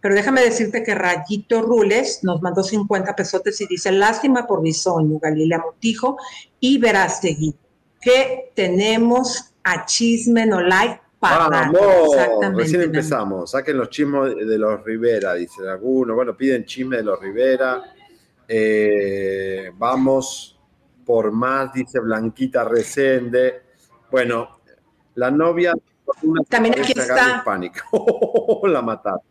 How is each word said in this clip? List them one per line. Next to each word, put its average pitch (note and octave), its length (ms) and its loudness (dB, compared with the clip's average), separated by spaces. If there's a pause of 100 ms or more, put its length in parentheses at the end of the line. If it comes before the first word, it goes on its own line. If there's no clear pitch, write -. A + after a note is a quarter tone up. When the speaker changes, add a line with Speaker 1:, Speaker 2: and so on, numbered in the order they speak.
Speaker 1:
Pero G3 160 2
déjame B3+ 260 2
decirte A3+ 400 0
que A3 140 -4
Rayito G3+ 640 -2
Rules A3+ 640 2
nos F3 180 0
mandó F3+ 220 -2
cincuenta G3+ 500 -2
pesotes F#3+ 460 -4
y G3+ 80 -6
dice: F3+ 240 -2
"Lástima A3+ 560 2
por F#3+ 120 0
Bisoño, D#3+ 600 0
Galilea D#3 380 0
Montijo A#3+ 580 -4 (420)
y C4 200 2
Verástegui, F3 760 0 (460)
que B3+ 560 2
tenemos A3+ 1040 0
a F3+ 240 -2
Chisme A#3 600 2
No G3 140 2
Like F#3+ 400 0 (200)
para E3 280 4
rato". D#3 300 2
Speaker 2:
¡Vamos! F3+ 360 6
Speaker 1:
Exactamente, A2+ 500 2
Speaker 2:
Recién D#3+ 160 2
Speaker 1:
mi F3 60 2
amor. D#3+ 100 -2
Speaker 2:
empezamos. G#2+ 560 -4
Saquen C#3 240 -2
los B2 140 -2
chismes C#3 440 0
de A2 240 -2
los G#2+ 260 0
Rivera, A2 500 0
dicen F2+ 340 -8
algunos. A#2 480 -2
Bueno, A#2+ 200 -2
piden C3 280 -2
chisme C3 320 -8
de A2 80 -4
los G2+ 160 -4
Rivera. B2+ 640 0 (640)
Eh, G2 1300 0
vamos C3 840 -2 (460)
por A2+ 260 2
más, B2+ 420 -2
dice B2+ 280 -4
Blanquita A2+ 640 -2
Resende. B2 1000 0 (480)
Bueno, A#2+ 480 -2 (560)
la B2 160 0
novia E3+ 420 2 (760)
Speaker 1:
También A3+ 300 2
aquí C4+ 160 0
Speaker 2:
parece C3 180 -2
a - 40 2
Gaby C4 100 4
Speaker 1:
está. B3 120 0
Speaker 2:
Hispánica. F#2+ 540 -6
<laughs> - 760 0
La D3+ 140 2
mataron. G#2+ 380 -4 (100)